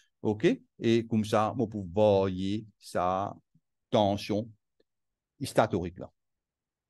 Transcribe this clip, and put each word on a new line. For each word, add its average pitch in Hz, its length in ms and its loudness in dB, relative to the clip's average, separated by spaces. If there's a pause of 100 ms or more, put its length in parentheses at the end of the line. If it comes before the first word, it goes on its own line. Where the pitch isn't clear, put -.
(220)
OK ? 107 240 0 (320)
Et 117 280 2
comme 110 180 0
ça, 107 340 0
on 113 80 0
peut 104 160 -8 (120)
varier 98 720 2 (120)
sa 92 580 -4 (540)
tension 104 600 0 (880)
historique 95 600 -2
là, 65 140 -16 (760)